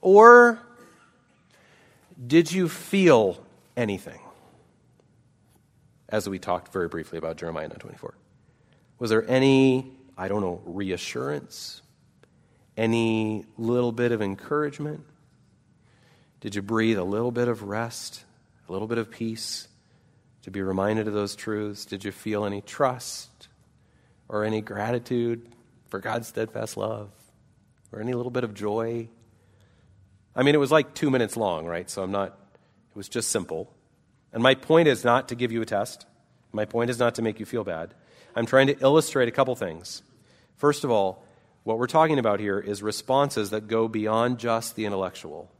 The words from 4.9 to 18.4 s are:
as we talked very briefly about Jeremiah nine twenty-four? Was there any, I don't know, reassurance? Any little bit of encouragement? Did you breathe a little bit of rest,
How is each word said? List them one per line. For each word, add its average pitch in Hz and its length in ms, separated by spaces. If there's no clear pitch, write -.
as 104 200
we 95 120
talked 90 320
very 87 160
briefly 82 300
about 80 180
Jeremiah 80 320
nine 78 100
twenty-four? - 340
Was 113 120
there 110 200
any, 131 600
I 92 80
don't 101 140
know, 90 240
reassurance? 101 1160
Any 110 720
little 120 360
bit 120 180
of 113 100
encouragement? 147 840
Did 98 160
you 101 60
breathe 110 360
a 90 60
little 110 260
bit 120 160
of 110 160
rest, 110 640